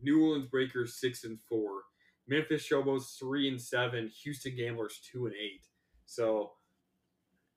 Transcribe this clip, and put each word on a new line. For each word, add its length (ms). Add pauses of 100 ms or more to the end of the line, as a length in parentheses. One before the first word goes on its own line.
New 240
Orleans 220
Breakers, 520
six 240
and 240
four. 360 (440)
Memphis 400
Showboats, 500
three 300
and 140
seven. 480 (140)
Houston 320
Gamblers, 440 (100)
two 180
and 80
eight. 300 (400)
So 460 (1040)